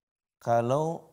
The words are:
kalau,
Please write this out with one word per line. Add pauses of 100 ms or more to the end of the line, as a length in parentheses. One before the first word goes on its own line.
(420)
kalau,